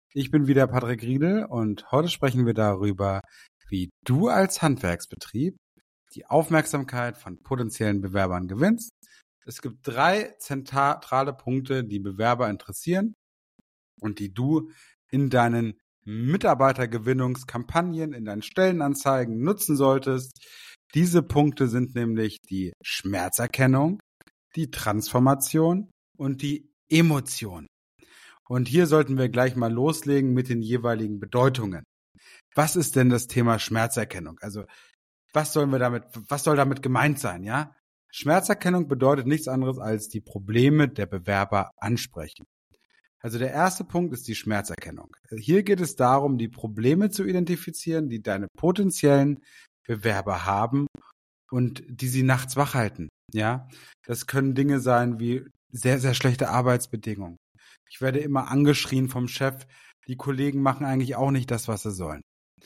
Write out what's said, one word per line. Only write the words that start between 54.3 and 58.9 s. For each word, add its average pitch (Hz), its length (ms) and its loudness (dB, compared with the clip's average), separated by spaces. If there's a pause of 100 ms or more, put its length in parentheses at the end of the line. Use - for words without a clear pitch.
Dinge 139 260 2
sein 123 380 2
wie 120 260 -2 (280)
sehr, 127 260 0
sehr 127 160 0
schlechte 127 360 0
Arbeitsbedingungen. 110 840 -2 (520)
Ich - 120 -18
werde 131 180 0
immer 143 300 -2
angeschrien 135 600 2